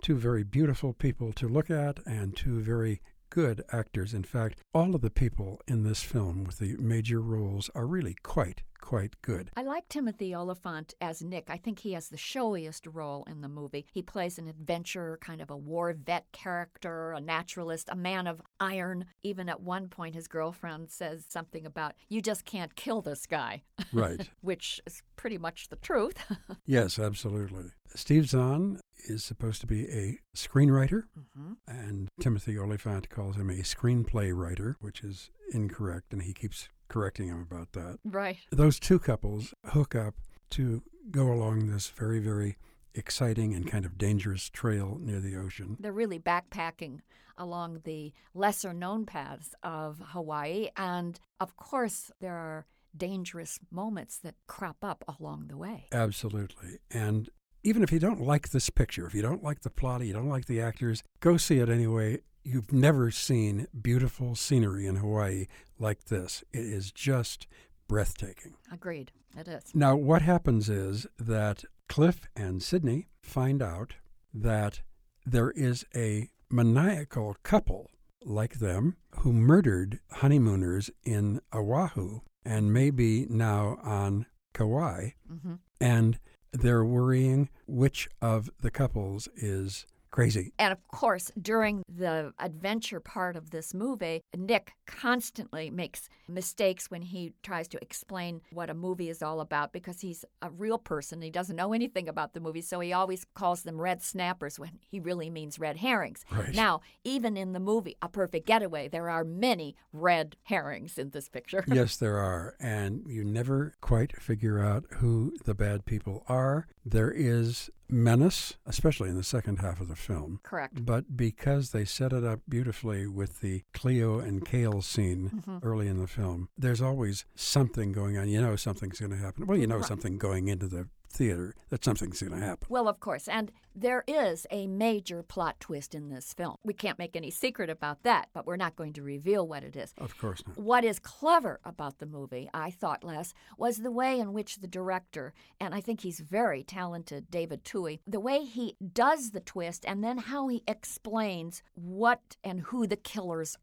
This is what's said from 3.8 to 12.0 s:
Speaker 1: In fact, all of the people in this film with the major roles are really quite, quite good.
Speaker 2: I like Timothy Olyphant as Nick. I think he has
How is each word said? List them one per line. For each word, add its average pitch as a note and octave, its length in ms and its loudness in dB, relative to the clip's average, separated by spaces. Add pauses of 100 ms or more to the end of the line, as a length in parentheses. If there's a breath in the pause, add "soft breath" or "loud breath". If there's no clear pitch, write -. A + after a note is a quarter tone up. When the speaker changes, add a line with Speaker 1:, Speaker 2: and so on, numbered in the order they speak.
Speaker 1:
In G2+ 120 -2
fact, A2+ 360 -4 (140)
all F3 200 4
of C#3 60 2
the A2 100 2
people G#2+ 560 2
in A2+ 180 2
this G#2+ 180 0
film F#2+ 420 -2
with F2+ 140 -6
the G2+ 180 -2
major A2+ 440 0
roles G#2 540 -2
are A#2 120 -4
really C#3+ 360 -2
quite, G2 400 -2 (180)
quite G#2+ 420 -4
good. F#2 340 -4
Speaker 2:
I B3+ 60 -4
like D4 260 -6
Timothy G#3+ 460 -4
Olyphant F3 640 -8
as E3 220 -6
Nick. E3+ 280 -8
I E3 60 -6
think G3 240 -8
he G3 120 -6
has E3 160 -8